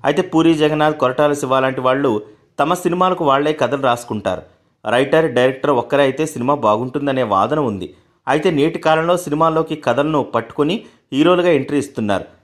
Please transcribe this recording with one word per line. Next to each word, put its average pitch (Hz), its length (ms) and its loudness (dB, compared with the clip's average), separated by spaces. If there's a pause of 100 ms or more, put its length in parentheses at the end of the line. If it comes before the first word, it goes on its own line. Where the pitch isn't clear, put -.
అయితే 147 160 0
పూరి 165 320 2
జగన్నాథ్, 151 440 2
కొరటాల 143 360 2
శివ 131 260 0
లాంటి 131 220 -2
వాళ్ళు 127 400 0 (380)
తమ 151 140 2
సినిమాలకు 180 520 0
వాళ్లే 147 280 2
కథలు 135 280 -2
రాసుకుంటారు. 110 600 -2 (440)
రైటర్, 139 460 2
డైరెక్టర్ 131 400 0
ఒక్కరే 139 320 0
అయితే 135 220 0
సినిమా 139 300 -2
బాగుంటుందనే 127 680 -2
వాదన 110 360 0
ఉంది. 101 360 -6 (320)
అయితే 151 240 0
నేటి 160 280 0
కాలంలో 160 380 2
సినిమాల్లోకి 160 580 0
కథలను 143 480 0
పట్టుకొని 143 520 -2 (380)
హీరోలుగా 175 360 4
ఎంట్రీ 143 280 0
ఇస్తున్నారు. 104 480 -2 (180)